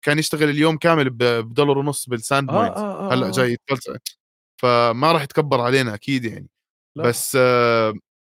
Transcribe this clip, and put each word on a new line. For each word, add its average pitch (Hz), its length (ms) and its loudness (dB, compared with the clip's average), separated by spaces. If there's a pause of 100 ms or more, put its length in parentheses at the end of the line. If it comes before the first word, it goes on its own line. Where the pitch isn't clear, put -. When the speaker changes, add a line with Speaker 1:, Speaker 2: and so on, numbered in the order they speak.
Speaker 1:
كان 147 140 2
يشتغل 151 300 0
اليوم 151 280 2
كامل 160 320 2
ب-، 120 140 -4
بدولار 120 540 2
ونص 139 320 -4
بالساند 131 400 -2
Speaker 2:
آه، 131 40 -4
Speaker 1:
ماينز. 226 240 0
Speaker 2:
آه، 202 340 -6
آه، - 20 2
Speaker 1:
هلأ 127 140 0
Speaker 2:
آه. - 40 -6
Speaker 1:
جاي 127 220 0
يتفلسف. - 440 -8 (640)
فما 120 500 2
راح 160 120 2
يتكبر 139 380 0
علينا 123 320 0
أكيد 127 320 -4
يعني. 104 240 -10 (480)
Speaker 2:
لا. 156 60 -8
Speaker 1:
بس، - 360 -2
آه، 117 540 2 (280)